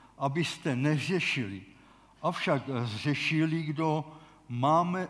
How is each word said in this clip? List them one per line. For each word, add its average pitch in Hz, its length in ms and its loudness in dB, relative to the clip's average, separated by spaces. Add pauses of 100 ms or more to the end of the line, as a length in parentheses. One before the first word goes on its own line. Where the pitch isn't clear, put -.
(180)
abyste 139 580 -2
neřešili. 135 880 0 (600)
Avšak 175 420 0 (200)
zřešili 156 800 0
kdo, 156 420 0 (440)
máme 170 600 2